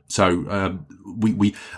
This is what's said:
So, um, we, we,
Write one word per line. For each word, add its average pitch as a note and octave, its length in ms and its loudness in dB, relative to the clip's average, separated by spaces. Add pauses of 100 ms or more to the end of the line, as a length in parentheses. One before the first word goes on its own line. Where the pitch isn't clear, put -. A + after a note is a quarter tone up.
So, F2+ 400 2
um, F#2+ 380 -4 (300)
we, A2 180 2
we, G2+ 220 2 (220)